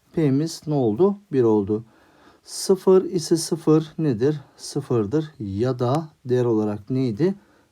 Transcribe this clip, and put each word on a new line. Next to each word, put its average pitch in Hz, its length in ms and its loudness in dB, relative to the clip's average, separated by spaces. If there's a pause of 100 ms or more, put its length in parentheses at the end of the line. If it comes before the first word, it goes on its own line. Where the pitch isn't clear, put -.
(140)
P'miz 156 540 0
ne 151 60 -2
oldu? 143 440 2 (140)
Bir 131 120 2
oldu. 107 420 2 (580)
Sıfır 190 600 2
ise 170 340 -2
sıfır 160 600 0
nedir? 143 440 0 (160)
Sıfırdır 131 840 -4
ya 113 400 -4
da 135 300 -2 (160)
değer 123 200 0
olarak 107 440 -2
neydi? 131 460 -2 (360)